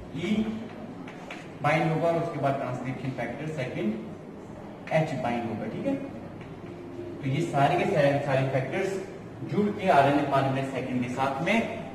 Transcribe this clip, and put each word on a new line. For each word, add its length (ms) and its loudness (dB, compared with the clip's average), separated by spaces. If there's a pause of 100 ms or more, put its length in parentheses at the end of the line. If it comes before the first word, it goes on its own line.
(160)
ई 440 0 (1000)
बाइंड 300 4
होगा 160 2
और 140 2
उसके 180 -4
बाद 140 4
ट्रांसक्रिप्शन 560 -4
फैक्टर 360 -6
सेकंड 480 -2 (1000)
एच 300 2
बाइंड 260 0
होगा, 180 -4
ठीक 200 -4
है। 80 2 (1300)
तो 60 -2
ये 140 0
सारे 420 4
के 60 2
सारे, 360 6
सारे 220 4
फैक्टर्स 540 0 (420)
जुड़ 220 2
के 220 0
आरएनए 340 8
पॉलीमरेज 420 2
सेकंड 380 -2
के 60 -2
साथ 360 0
में 400 2 (100)